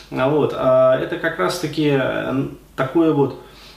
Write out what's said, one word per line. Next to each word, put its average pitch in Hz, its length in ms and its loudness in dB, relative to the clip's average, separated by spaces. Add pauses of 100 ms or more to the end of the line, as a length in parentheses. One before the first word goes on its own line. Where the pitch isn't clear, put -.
(120)
А 131 180 0
вот, 147 280 0
а 131 420 4
это 165 180 -6
как 165 220 -4
раз-таки, 156 640 0
э, 127 440 -4 (300)
такое 160 380 2
вот, 143 260 0 (380)